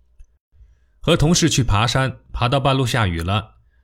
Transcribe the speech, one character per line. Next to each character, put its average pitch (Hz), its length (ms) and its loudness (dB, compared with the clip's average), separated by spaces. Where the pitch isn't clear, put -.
和 160 160 2
同 156 180 2
事 170 160 2
去 127 140 0
爬 104 240 2
山， 131 320 -2
爬 123 160 -2
到 139 100 0
半 135 160 2
路 131 100 0
下 117 220 0
雨 85 140 -4
了， 101 400 -6